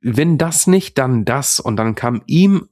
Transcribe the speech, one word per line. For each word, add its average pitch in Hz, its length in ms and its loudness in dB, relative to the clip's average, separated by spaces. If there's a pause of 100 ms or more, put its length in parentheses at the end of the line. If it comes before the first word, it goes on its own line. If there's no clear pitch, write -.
wenn 156 380 0
das 165 280 -2
nicht, 185 320 2
dann 127 260 0
das.“ 131 360 -2
Und 107 160 -4
dann 110 180 -2
kam 120 320 -4
ihm 185 460 2